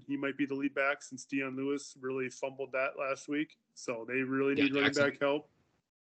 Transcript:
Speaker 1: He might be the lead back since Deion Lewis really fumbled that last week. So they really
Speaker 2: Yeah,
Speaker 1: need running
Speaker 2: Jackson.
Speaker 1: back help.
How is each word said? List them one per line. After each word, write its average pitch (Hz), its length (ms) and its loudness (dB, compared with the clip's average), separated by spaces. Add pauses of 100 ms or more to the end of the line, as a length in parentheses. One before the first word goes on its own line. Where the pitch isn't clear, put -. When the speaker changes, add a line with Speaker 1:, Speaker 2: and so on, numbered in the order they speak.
Speaker 1:
He 139 80 -2
might 139 220 -2
be 143 80 2
the 135 100 -2
lead 139 180 0
back 139 300 2
since - 220 -12
Deion 135 320 -2
Lewis 139 420 -4
really 131 300 -2
fumbled 131 420 -8
that 135 260 0
last 135 300 -4
week. 151 300 -2 (180)
So 113 320 -6
they 127 140 0
really 135 360 2
Speaker 2:
Yeah, 143 60 6
Speaker 1:
need 135 120 4
running 139 180 4
Speaker 2:
Jackson. 143 160 4
Speaker 1:
back 139 100 -8
help. 143 300 2 (580)